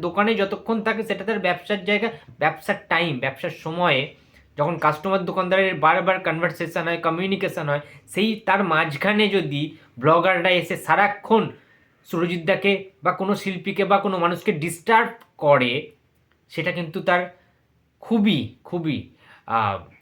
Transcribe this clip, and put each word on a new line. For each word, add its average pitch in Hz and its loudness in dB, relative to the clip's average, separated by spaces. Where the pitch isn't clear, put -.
দোকানে 190 0
যতক্ষণ 196 -2
থাকে 220 -2
সেটা 196 -6
তার - -2
ব্যবসার 180 -2
জায়গা, 208 0
ব্যবসার 160 -2
টাইম, 170 0
ব্যবসার 135 -6
সময়ে 160 0
যখন 160 0
কাস্টমার 180 0
দোকানদারের 185 0
বারবার 175 2
কনভারসেশন 165 -2
হয়, 170 -2
কমিউনিকেশন 180 -2
হয়, 143 0
সেই 214 0
তার 202 4
মাঝখানে 165 2
যদি 151 0
ব্লগাররা 170 4
এসে 175 0
সারাক্ষণ 190 2
সুরজিৎ 170 -2
দাকে 190 2
বা 175 2
কোনো 190 -2
শিল্পীকে 190 -4
বা 196 4
কোনো 196 -2
মানুষকে 175 0
ডিস্টার্ব 226 2
করে, 135 4
সেটা 165 -4
কিন্তু 175 -8
তার 180 2
খুবই, 208 2
খুবই, 156 -4
আহ, 107 -2